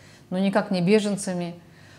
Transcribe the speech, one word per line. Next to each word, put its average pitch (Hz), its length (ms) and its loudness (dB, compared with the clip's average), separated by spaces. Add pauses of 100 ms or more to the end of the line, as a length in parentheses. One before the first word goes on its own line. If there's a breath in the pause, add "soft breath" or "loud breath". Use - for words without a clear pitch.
(320 soft breath)
но 185 80 -2
никак 196 320 0
не 185 100 0
беженцами, 185 720 0 (460 soft breath)